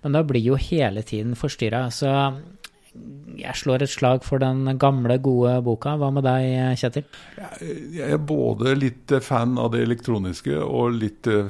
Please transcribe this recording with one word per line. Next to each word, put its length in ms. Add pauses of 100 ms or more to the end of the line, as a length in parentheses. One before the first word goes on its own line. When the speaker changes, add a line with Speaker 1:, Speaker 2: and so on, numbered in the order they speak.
Speaker 1:
men 80
da 120
blir 200
jo 120
hele 480
tiden 320
forstyrret. 560
Så 500 (960)
jeg 180
slår 280
et 60
slag 340
for 160
den 380
gamle, 440
gode 420
boka. 340
Hva 160
med 100
deg, 540
Kjetil? 260 (920)
Speaker 2:
Jeg 200
er 40
både 640
litt 280 (140)
fan 380
av 140
det 120
elektroniske 800
og 300
litt 300 (260)